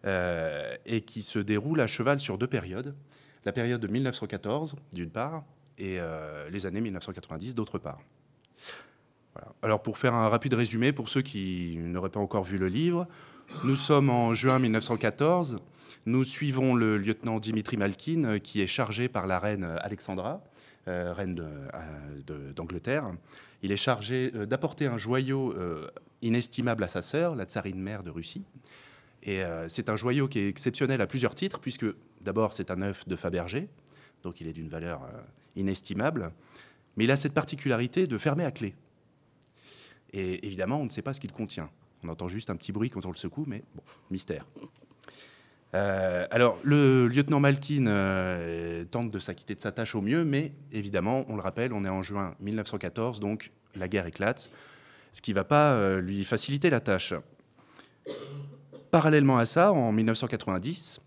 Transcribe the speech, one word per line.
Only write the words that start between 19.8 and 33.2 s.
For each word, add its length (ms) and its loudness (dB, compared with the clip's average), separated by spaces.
Alexandra, 600 -6
euh, 240 -4
reine 240 -4
de, 80 -6
euh, 840 -12
de, 280 -10
d'Angleterre. 580 -4
Il 100 0
est 20 2
chargé, 580 0
euh, 120 -4
d'apporter 400 -2
un 120 0
joyau, 600 0
euh, 320 -4
inestimable 640 0
à 20 -6
sa 140 -4
sœur, 340 0
la 80 -4
tsarine 380 -4
mère 220 -6
de 80 -10
Russie. 340 -8
Et, 220 -2
euh, 240 -6
c'est 220 -4
un 80 0
joyau 320 2
qui 100 -2
est 80 2
exceptionnel 540 0
à 60 4
plusieurs 280 0
titres, 240 -4
puisque 260 -6
d'abord 320 2
c'est 180 -6
un 100 -2
œuf 240 -4
de 120 -4
Fabergé, 500 -4